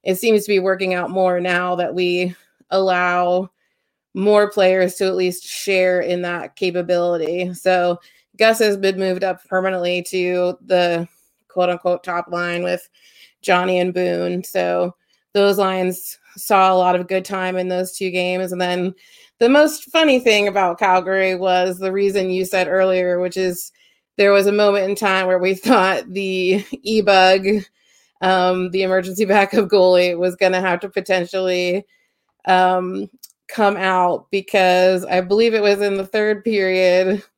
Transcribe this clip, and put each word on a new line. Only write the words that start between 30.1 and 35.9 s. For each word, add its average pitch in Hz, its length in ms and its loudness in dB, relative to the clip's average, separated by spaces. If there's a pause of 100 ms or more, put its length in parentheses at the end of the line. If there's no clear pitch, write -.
was 180 200 -2
gonna 185 240 2
have 180 200 -2
to 196 80 -10
potentially, 185 960 -2 (600)
um, 185 640 0 (380)
come 208 280 0
out, 185 540 0
because 185 720 2
I 185 160 0
believe 214 320 2
it 220 100 0
was 202 180 2
in 202 160 -2